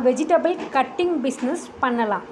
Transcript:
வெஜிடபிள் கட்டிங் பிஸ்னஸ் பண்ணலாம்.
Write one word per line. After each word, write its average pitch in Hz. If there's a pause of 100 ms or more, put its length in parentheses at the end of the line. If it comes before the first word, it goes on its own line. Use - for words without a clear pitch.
வெஜிடபிள் 320 (220)
கட்டிங் 330
பிஸ்னஸ் 262 (180)
பண்ணலாம். 233